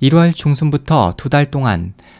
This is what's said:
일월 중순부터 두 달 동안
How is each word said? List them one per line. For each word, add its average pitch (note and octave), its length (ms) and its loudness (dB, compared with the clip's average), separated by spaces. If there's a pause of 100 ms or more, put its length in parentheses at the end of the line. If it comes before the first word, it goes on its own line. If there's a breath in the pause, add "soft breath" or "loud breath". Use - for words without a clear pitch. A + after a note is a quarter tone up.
일월 E3 320 4
중순부터 C#3+ 840 0
두 - 120 -10
달 C#3+ 180 2
동안 G#2+ 480 -4 (260 loud breath)